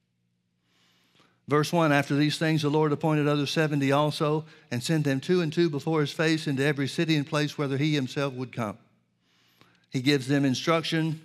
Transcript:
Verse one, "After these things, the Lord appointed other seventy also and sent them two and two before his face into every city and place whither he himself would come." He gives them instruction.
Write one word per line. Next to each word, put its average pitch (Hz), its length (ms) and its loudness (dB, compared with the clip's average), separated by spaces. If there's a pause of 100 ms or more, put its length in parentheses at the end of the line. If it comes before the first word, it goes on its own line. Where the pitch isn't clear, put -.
(1500)
Verse 147 260 0
one, 165 180 4
"After 143 240 2
these 151 220 2
things, 160 240 0
the 151 80 0
Lord 156 220 2
appointed 151 360 0
other 147 200 0
seventy 147 440 0
also 151 540 0 (240)
and 123 140 -4
sent 160 220 0
them 135 140 0
two 180 220 0
and 170 100 -2
two 170 200 0
before 156 300 0
his 143 100 -2
face 160 340 0
into 139 180 0
every 143 240 0
city 165 280 0
and 143 100 0
place 147 320 -2
whither 135 220 -2
he 151 160 0
himself 135 400 -2
would 123 160 -10
come." 107 260 -6 (1120)
He 131 140 -4
gives 135 240 2
them 143 180 2
instruction. 160 800 0